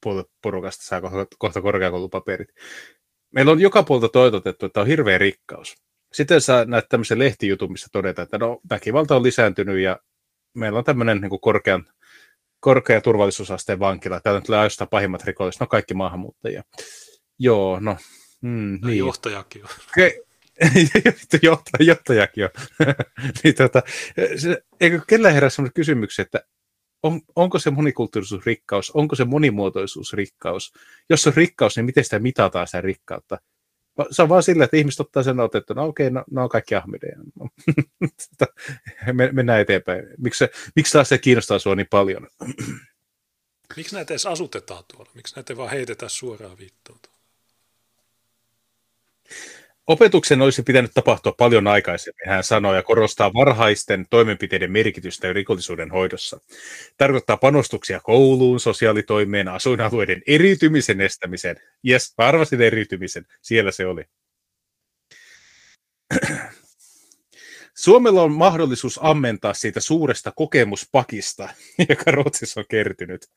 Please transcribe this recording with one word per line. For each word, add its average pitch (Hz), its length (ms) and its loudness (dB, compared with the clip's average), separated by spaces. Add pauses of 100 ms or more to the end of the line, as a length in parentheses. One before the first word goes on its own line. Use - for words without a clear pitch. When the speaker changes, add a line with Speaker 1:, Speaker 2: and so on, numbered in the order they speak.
Speaker 1:
puolet 95 260 -8 (140)
porukasta 95 420 -8
saa 90 180 -8
kohta, 95 240 -8 (120)
kohta 101 240 -6
korkeakoulupaperit. 92 880 -4 (800)
Meillä 135 200 4
on 160 100 4
joka 196 220 4
puolta 123 260 2
toitotettu, 107 560 2
että 101 160 -4
on 104 60 0
hirveä 127 300 2
rikkaus. - 580 -4 (380)
Sitten 151 280 2
sä 123 240 2
näet 117 240 -2
tämmöisen 117 300 -2
lehtijutun, 104 520 -2
missä - 200 -14
todetaan, 92 320 -6
että 104 140 -8
no, 117 220 -6 (100)
väkivalta 139 460 0
on 123 80 2
lisääntynyt 101 560 0
ja 95 200 -2 (540)
meillä 110 260 -4
on 120 60 -6
tämmönen, 113 360 0
niin 98 80 -8
kun, 95 120 -8
korkean, 101 460 0 (720)
korkea 127 420 2
turvallisuusasteen 98 800 -2
vankila. 95 400 -4
Täältä 101 260 -2
tulee 107 140 0
ainoastaan 104 280 0
pahimmat 95 360 -4
rikolliset. 92 380 -6
No, 123 60 -6
kaikki 104 260 -2
maahanmuuttajia. 95 720 -8 (760)
Joo, 101 400 2
no, 101 180 -4 (440)
mm, 110 400 -6
Speaker 2:
No, 113 60 -6
Speaker 1:
niin. 117 120 -2
Speaker 2:
johtajakin 101 640 -8
on. 101 60 -20 (300)
Speaker 1:
Ke-, - 260 2 (360)
<laughs> 165 840 4
johtaja-, 156 440 4
johtajakin 110 560 2
on. 92 60 -2 (380)
<laughs> 143 80 0 (480)
Niin, 151 120 6
tota, 131 260 4 (540)
se, 165 280 -4 (180)
eikö 170 260 2
kellään 220 260 4
herää 139 160 4
semmoinen 131 240 -6
kysymys, 143 460 -2
että - 260 -6 (580)
on, 160 180 -2 (140)
onko 180 240 2
se - 120 0
monikulttuurisuus 117 760 -4
rikkaus, 104 460 -4
onko 151 240 0
se 123 100 0
monimuotoisuus 104 880 -2
rikkaus? 98 600 -8 (360)
Jos 156 120 4
se - 80 4
on 127 60 0
rikkaus, 160 400 2
niin 113 100 -4
miten 127 180 0
sitä 107 160 -4
mitataan, 98 480 -2
sitä 90 140 -8
rikkautta? - 560 -10 (600)
Va-, - 140 -2
se - 100 0
on 160 80 4
vaan 175 140 4
sillä, 170 200 4
että 127 140 2
ihmiset 147 220 -2
ottaa 139 240 -4
sen 127 160 -2
otettu, 113 340 -4
no 131 120 -6
okei, 147 260 -2
no, 127 200 -6
no 131 120 -4
on 123 60 -4
kaikki - 260 -2
Ahmedeja. - 420 -8
<laughs> - 1200 -8
Tota, - 160 -2 (600)
me-, 127 180 0
mennään 120 300 2
eteenpäin. 92 420 -2 (140)
Miksi 123 200 -6
se, - 120 2 (260)
miksi - 180 0
taas 147 160 6
se 131 80 4
kiinnostaa 117 420 2
sua 98 160 -2
niin 98 140 -4
paljon? 98 380 0 (800)
<clears throat> - 720 -20
Speaker 2:
Miksi 160 180 -14
näitä 170 180 -10
edes 131 120 -6
asutetaan 135 640 -10
tuolla? - 260 -20
Miksi - 220 -20
näitä 131 180 -14
ei 117 40 -14
vaan 120 120 -12
heitetään 120 400 -10
suoraan 107 480 -14
vittuun - 440 -20
tuolla? - 120 -20 (2750)
Speaker 1:
Opetuksen 165 540 4
olisi 135 220 2
pitänyt 123 300 2
tapahtua - 380 0
paljon 117 360 4
aikaisemmin, 101 600 -2
hän 95 140 -2
sanoi, 107 320 0
ja 110 80 -2
korostaa 110 500 0
varhaisten 110 760 2
toimenpiteiden 98 600 0
merkitystä 95 640 -4
rikollisuuden 90 580 -6
hoidossa. 92 480 -6 (580)
Tarkoittaa 131 400 0
panostuksia 131 600 0
kouluun, 127 600 4
sosiaalitoimeen, 104 880 0
asuinalueiden 101 800 -2
eriytymisen 156 760 2
estämiseen. 90 540 -6 (280)
Jes, 127 340 0
mä 117 100 4
arvasin 143 340 2
eriytymisen, 101 680 -2 (140)
siellä 110 300 0
se 92 160 -6
oli. 85 160 -8 (2000)
<clears throat> - 240 -4 (1400)
Suomella 214 460 6
on 160 100 2
mahdollisuus 156 720 0
ammentaa 127 500 0
siitä - 260 -6
suuresta 143 560 -2
kokemuspakista, 117 1120 -2 (180)
<laughs> - 220 -2
joka - 220 2
Ruotsissa 139 480 -2
on 101 100 -10
kertynyt. 95 680 -6